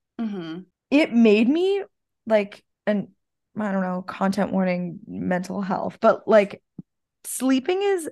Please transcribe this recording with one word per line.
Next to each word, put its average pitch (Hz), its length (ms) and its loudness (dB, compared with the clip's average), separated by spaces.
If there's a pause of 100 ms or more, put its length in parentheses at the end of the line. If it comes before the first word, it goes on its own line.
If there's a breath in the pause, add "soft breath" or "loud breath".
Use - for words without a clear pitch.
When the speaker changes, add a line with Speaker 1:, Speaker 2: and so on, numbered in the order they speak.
(200)
Speaker 1:
Mm-hmm. 185 400 -8 (300)
Speaker 2:
it 294 220 2
made 226 360 6
me, 381 340 0 (440)
like, 214 380 -2 (220)
an, 208 220 -2 (500)
I 214 140 -4
don't 190 100 0
know, 185 200 -4
content 190 500 -2
warning, 180 540 -2
mental 185 560 -4
health, 190 380 -6
but, - 280 2
like, 208 340 4 (600)
sleeping 262 580 -2
is 370 300 -2